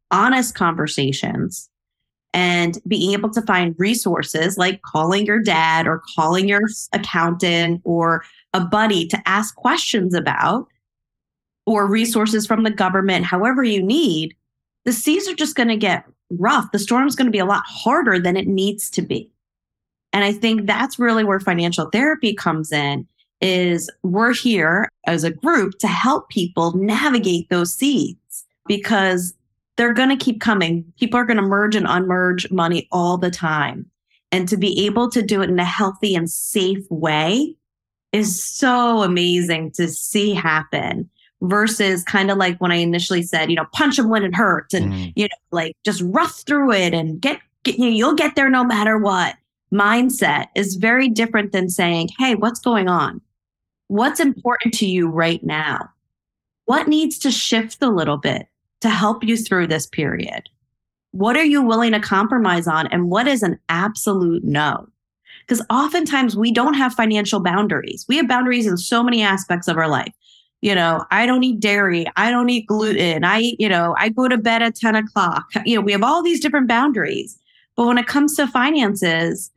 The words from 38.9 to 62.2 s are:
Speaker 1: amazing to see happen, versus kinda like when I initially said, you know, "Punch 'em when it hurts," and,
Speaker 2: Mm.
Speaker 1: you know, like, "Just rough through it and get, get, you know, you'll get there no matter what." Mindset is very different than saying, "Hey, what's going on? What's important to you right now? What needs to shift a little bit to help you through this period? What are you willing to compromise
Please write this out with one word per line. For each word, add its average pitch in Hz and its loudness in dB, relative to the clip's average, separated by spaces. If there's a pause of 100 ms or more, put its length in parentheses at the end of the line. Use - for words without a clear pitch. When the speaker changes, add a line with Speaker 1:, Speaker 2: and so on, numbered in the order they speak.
Speaker 1:
amazing 175 0
to 170 0
see 202 -2
happen, 165 -2 (320)
versus 196 0
kinda 196 0
like 185 0
when 180 0
I 175 2
initially 170 0
said, 170 -2
you 170 0
know, 160 -2
"Punch 285 0
'em 226 2
when 220 2
it 180 -2
hurts," 185 0
and, 98 -2
Speaker 2:
Mm. 92 -8
Speaker 1:
you 208 0
know, - -6 (140)
like, 165 -6
"Just 208 -2
rough 311 -2
through 277 2
it 180 2
and 160 -4
get, 269 -4 (240)
get, - -2
you 254 2
know, 233 4
you'll 247 2
get 302 0
there 269 2
no 254 2
matter 220 0
what." 190 0 (380)
Mindset 208 2
is 196 -4
very 240 2
different 220 0
than 185 -2
saying, 170 0 (100)
"Hey, 254 0
what's 214 -2
going 208 0
on? 160 -2 (680)
What's 240 0
important 247 0
to 214 -2
you 180 2
right 165 0
now? 151 -4 (760)
What 285 2
needs 302 2
to 269 0
shift - -2
a 254 2
little 156 0
bit - -4 (340)
to 226 2
help 214 0
you 226 0
through 185 0
this 156 -2
period? - -6 (600)
What 220 0
are 320 2
you 285 4
willing 233 2
to 208 2
compromise 196 0